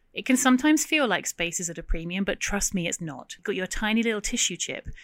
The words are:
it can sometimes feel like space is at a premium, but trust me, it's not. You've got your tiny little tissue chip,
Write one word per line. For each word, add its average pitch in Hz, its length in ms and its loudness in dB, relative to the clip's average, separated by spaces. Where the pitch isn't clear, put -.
it - 140 -8
can 254 100 4
sometimes 269 480 6
feel 302 220 2
like 170 220 0
space 170 320 -4
is 165 100 -4
at 165 80 -12
a 165 60 -8
premium, 175 400 0
but - 160 -2
trust - 340 -2
me, 175 140 0
it's - 120 -4
not. 147 360 -10
You've - 80 -20
got 202 100 -2
your 185 140 -4
tiny 220 340 0
little 220 180 0
tissue - 360 -2
chip, - 320 -8